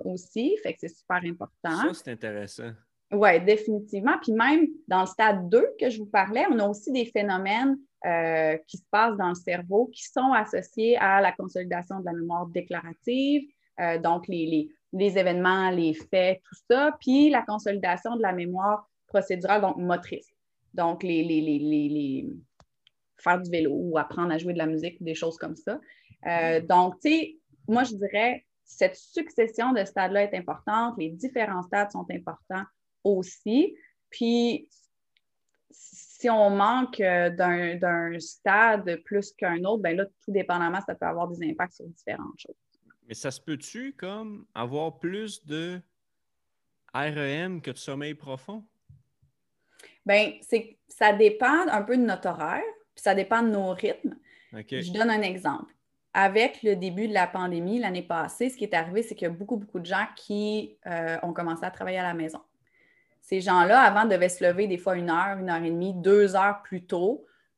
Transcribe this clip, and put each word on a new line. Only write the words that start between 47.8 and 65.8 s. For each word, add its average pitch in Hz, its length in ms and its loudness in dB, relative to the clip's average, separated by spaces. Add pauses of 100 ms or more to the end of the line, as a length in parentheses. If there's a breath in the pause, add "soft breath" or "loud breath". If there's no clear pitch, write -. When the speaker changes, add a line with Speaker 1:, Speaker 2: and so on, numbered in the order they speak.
Speaker 2:
profond? 151 500 -14 (1400 soft breath)
Speaker 1:
Ben, 208 360 4
c'est, - 360 -2 (100)
ça 214 240 4
dépend 247 560 4
un 208 140 0
peu 240 140 0
de 247 60 4
notre 196 260 0
horaire, 170 340 -4 (320)
puis - 80 -20
ça 196 120 4
dépend 196 280 2
de 226 60 2
nos 196 220 0
rythmes. - 460 -4 (360 soft breath)
Speaker 2:
Ok. 107 180 -14
Speaker 1:
Je 175 220 -6
donne 220 180 0
un 214 120 2
exemple. 180 500 -6 (420)
Avec 196 480 2
le 208 140 2
début 185 320 -4
de 214 60 -4
la 185 120 4
pandémie 180 520 -4
l'année 185 240 -4
passée, 180 480 -4
ce 254 60 -12
qui 214 80 -6
est 202 100 -4
arrivé, 175 280 -2
c'est 226 120 -8
qu'il 180 120 -6
y 165 40 -2
a 170 40 -8
beaucoup, 202 220 -6
beaucoup 202 240 -10
de 170 60 -12
gens 190 280 -2
qui, 214 640 -6 (100)
euh, 165 360 -4
ont 170 100 -6
commencé 170 320 -6
à 180 60 -6
travailler 185 280 -6
à 180 40 -4
la 175 120 -4
maison. 160 260 -8 (800)
Ces 190 180 -4
gens-là, 185 400 6
avant, 208 240 8
devaient 180 240 4
se 180 160 -2
lever 180 220 2
des 185 120 -2
fois 180 180 -2
une 175 120 -4
heure, 190 300 0
une 185 100 -6
heure 170 140 -2
et 165 80 -2
demie, 180 240 -2